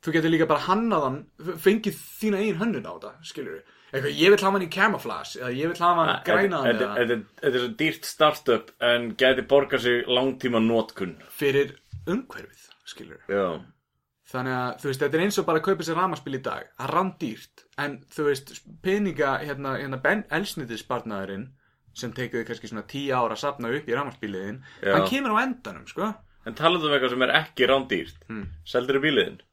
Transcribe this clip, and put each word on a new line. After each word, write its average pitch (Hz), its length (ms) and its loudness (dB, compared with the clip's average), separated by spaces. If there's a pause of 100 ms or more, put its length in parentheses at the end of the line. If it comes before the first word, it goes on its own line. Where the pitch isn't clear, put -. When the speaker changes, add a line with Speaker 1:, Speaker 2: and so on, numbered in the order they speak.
Speaker 1:
þú 160 120 -6
getur 160 180 2
líka 165 160 4
bara 147 140 0
hannað 196 440 2
hann, 135 160 -4 (160)
f-, 165 220 -10
fengið 214 360 2 (160)
þína 202 320 -2
eigin 196 160 0
hönnun 185 280 -2
á 87 80 -10
þetta, 98 260 -14
skilurðu. 117 420 -12 (300)
Eitthvað, 143 260 -4
„Ég 175 120 8
vil 202 120 8
hafa 190 80 4
hann 196 120 2
í 165 80 -6
camouflage“, 156 680 -2
eða 127 160 -4
„Ég 147 160 -2
vil 170 80 -8
hafa 175 160 4
hann 165 140 4
Speaker 2:
Æ, - 160 -2
Speaker 1:
grænan“, 180 420 2
Speaker 2:
þetta, 110 220 2
Speaker 1:
eða 107 100 -4
Speaker 2:
þetta, 117 260 0 (100)
þetta 139 200 0
er 123 80 2
svo 117 160 -4
dýrt 156 260 -2
startup - 680 2 (100)
en 120 340 2
gæti 127 320 4
borgað 139 340 4
sig 120 280 2
langtíma 127 500 2
notkun. 110 560 0 (140)
Speaker 1:
Fyrir 139 480 0 (260)
umhverfið, - 600 -6 (200)
skilurðu. - 440 -16
Speaker 2:
Já. 92 340 0 (680)
Speaker 1:
Þannig 127 280 -4
að, 127 140 -2 (100)
þú 143 80 -4
veist, 131 120 -2
þetta 143 140 0
er 160 80 4
eins 202 160 0
og 170 80 0
bara 160 140 2
að - 80 -4
kaupa 185 160 0
sér 160 100 -2
rafmagnsbíl 160 400 -2
í 135 80 -6
dag. - 240 -6 (100)
Það 131 120 -6
er 156 80 -2
rándýrt, 170 680 -4 (140)
en 143 180 -4 (140)
þú 151 140 -4
veist, 139 280 0 (300)
peninga, 180 560 0
hérna, 139 400 -6
hérna, 135 240 -6
ben-, 196 260 2
eldsneytisparnaðurinn, 117 1160 -6 (480)
sem 120 180 -8
tekur 120 300 -4
þig 110 80 -8
kannski 110 220 -10
svona 107 160 -10
tíu 139 260 -4
ár 120 160 2
að 107 140 -6
safna 127 260 -4
upp 147 160 -4
í 117 80 0
rafmagnsbíliðinn, 107 640 -6 (240)
Speaker 2:
Já. 98 140 2
Speaker 1:
hann 190 100 4
kemur 240 320 0
á 247 60 2
endanum, 233 420 -8
sko. 202 280 -4 (320)
Speaker 2:
En 117 80 -8
talaðu 160 360 2
um - 20 4
eitthvað 131 180 2
sem 127 120 0
er 123 160 2
ekki 127 320 2
rándýrt. 127 560 0
Speaker 1:
Hmm. 104 220 -10 (160)
Speaker 2:
Seldirðu 135 420 0
bíliðinn? 127 320 2 (140)